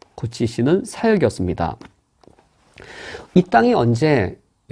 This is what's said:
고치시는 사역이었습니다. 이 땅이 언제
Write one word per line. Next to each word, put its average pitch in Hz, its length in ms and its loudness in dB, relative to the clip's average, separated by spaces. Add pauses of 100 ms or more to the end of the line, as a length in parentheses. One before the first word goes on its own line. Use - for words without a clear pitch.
(140)
고치시는 120 720 -2
사역이었습니다. 107 920 -2 (1600)
이 180 80 6
땅이 233 320 2
언제 120 640 2 (340)